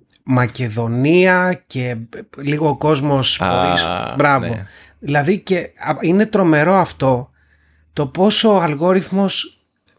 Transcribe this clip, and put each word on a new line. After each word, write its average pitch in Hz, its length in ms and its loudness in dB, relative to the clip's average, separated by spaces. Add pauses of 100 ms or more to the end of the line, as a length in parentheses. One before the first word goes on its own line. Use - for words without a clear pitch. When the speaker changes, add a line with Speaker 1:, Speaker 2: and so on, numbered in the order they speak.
(240)
Speaker 1:
Μακεδονία 131 1400 0
και, 127 220 -6
ε, 120 80 -6 (440)
λίγο 147 280 -2
ο 139 60 -2
κόσμος 143 680 0
Speaker 2:
Α, 95 40 0 (200)
Speaker 1:
χωρίς. 87 200 0 (320)
Μπράβο. 139 300 2
Speaker 2:
ναι. 95 180 -8 (340)
Speaker 1:
Δηλαδή 147 400 0
και, 190 180 -2
α, - 440 -6
είναι 185 240 2
τρομερό 175 500 2
αυτό, 135 540 0 (640)
το 147 140 -4
πόσο 208 460 2
ο 196 80 4
αλγόριθμος 180 1000 -2 (380)